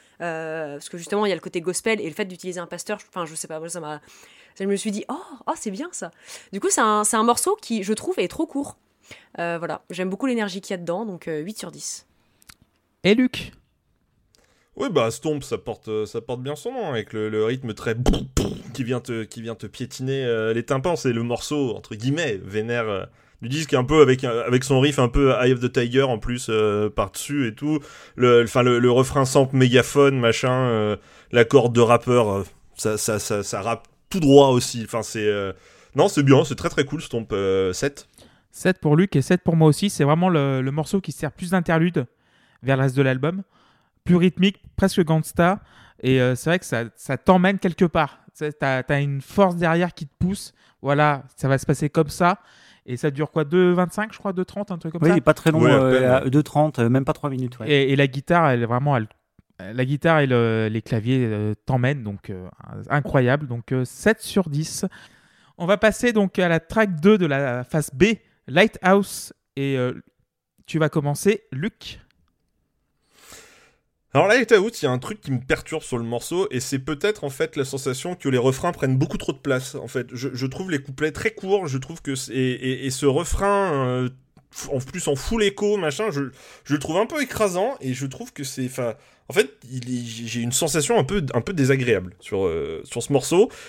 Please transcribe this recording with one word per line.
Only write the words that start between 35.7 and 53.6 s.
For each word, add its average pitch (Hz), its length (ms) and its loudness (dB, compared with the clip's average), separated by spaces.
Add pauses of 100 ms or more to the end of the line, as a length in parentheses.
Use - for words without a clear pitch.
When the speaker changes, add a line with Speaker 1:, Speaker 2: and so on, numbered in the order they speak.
Speaker 3:
non, 160 140 4
c'est 160 140 0
bien, 139 220 6
c'est 135 100 -6
très, 170 160 -4
très 143 140 -2
cool, 151 180 -8
Stomp, 113 300 -8
euh, 95 420 0
sept. - 340 -6 (420)
Speaker 2:
Sept - 280 -2
pour 147 180 2
Luc 190 200 2
et 139 60 4
sept 180 200 0
pour 165 140 0
moi 156 120 8
aussi. 196 220 2
C'est - 140 0
vraiment 160 260 2
le, 139 320 2
le 135 80 -2
morceau 156 300 -2
qui 156 120 -8
sert - 200 -8
plus 175 180 -10
d'interlude 170 560 0 (560)
vers 131 140 2
le 131 80 2
reste 131 120 0
de 139 60 4
l'album. 139 400 0 (600)
Plus 175 120 6
rythmique, 180 460 2 (140)
presque 190 280 2
gangsta. 170 560 0 (420)
Et, 131 200 4
euh, 127 120 2
c'est 139 160 -4
vrai 180 80 2
que - 60 -18
ça, 117 200 -4 (120)
ça 135 220 -6
t'emmène 185 400 4
quelque 180 260 0
part. 160 440 0
Tu - 180 -12
sais, 151 60 -6
t'as, 131 300 -2
t'as 143 180 0
une 139 200 -4
force 185 360 2
derrière 170 380 2
qui 147 120 -14
te - 120 -18
pousse. 190 340 -4 (280)
Voilà, 143 420 2 (140)
ça 135 120 -2
va 135 100 2
se - 80 -14
passer 147 240 0
comme 156 180 2
ça. 180 300 0 (480)
Et 123 100 -6
ça 151 140 -2
dure 143 200 -4
quoi, 156 140 0
deux 180 280 4